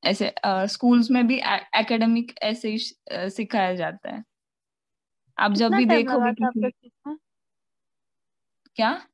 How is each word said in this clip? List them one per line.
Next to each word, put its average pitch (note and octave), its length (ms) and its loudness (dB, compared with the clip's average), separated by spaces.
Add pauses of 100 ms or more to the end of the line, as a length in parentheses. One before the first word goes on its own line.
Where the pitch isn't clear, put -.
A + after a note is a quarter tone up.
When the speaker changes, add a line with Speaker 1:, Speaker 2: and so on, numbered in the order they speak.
Speaker 1:
ऐसे, G3 260 0
अ, F#3+ 360 -2
schools A#3+ 460 4
में B3 160 4
भी B3+ 120 0
ए-, - 360 -4
academic A3+ 680 0
ऐसे A3+ 280 -4
ही G#3+ 80 -4
श-, - 200 -8 (140)
अ, F#3 180 -6
सिखाया G3 460 -2
जाता F3 360 -8
है। A3 120 -12 (1120)
आप G#3 140 2
जब G#3 140 2
Speaker 2:
कितना A3+ 120 2
Speaker 1:
भी B3 80 4
Speaker 2:
time A3+ 120 6
Speaker 1:
देखोगे C4 200 2
Speaker 2:
लगा A#3+ 140 2
था A#3+ 180 0
Speaker 1:
किसी A#3+ 120 -4
Speaker 2:
practice B3 300 -6 (160)
में? D4+ 100 -10 (1600)
Speaker 1:
क्या? A#3+ 380 -2